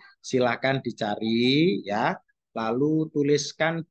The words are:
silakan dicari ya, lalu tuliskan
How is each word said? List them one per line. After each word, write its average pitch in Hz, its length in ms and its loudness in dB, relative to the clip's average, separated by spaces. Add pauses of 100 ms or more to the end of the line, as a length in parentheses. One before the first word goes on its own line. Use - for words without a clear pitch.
(180)
silakan 131 640 0
dicari 123 1040 0
ya, 117 320 -2 (400)
lalu 147 560 0
tuliskan 151 760 0